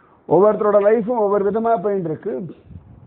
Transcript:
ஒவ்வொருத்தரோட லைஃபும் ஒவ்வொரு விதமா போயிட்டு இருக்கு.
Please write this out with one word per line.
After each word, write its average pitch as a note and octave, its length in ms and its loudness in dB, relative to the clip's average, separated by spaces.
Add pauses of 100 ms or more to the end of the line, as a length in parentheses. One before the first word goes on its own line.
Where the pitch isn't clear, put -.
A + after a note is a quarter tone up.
(300)
ஒவ்வொருத்தரோட G#3 500 4
லைஃபும் A3 440 0
ஒவ்வொரு G3+ 280 0
விதமா A3+ 300 0
போயிட்டு G3 280 -4
இருக்கு. F#3+ 240 -8 (720)